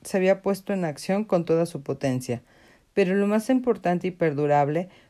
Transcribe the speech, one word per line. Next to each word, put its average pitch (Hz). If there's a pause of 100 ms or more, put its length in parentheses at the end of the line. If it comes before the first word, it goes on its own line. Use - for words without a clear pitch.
se -
había 190
puesto 196
en 180
acción 190
con 175
toda 165
su 151
potencia, 127 (500)
pero 190
lo 202
más 214
importante 202
y -
perdurable 147 (200)